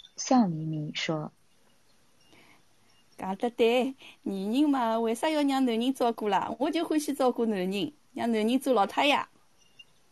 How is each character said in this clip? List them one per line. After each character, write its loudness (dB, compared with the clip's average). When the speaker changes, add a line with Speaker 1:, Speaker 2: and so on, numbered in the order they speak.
Speaker 1:
笑 4
眯 -4
眯 -4
说：“ -4
Speaker 2:
讲 -6
得 -2
对， 2
女 -2
人 4
嘛， 0
为 0
啥 -2
要 0
让 2
男 0
人 0
照 0
顾 -4
啦？ 0
我 0
就 0
欢 0
喜 -4
照 2
顾 -2
男 0
人， -4
让 -2
男 0
人 2
做 0
老 4
太 0
爷。” 2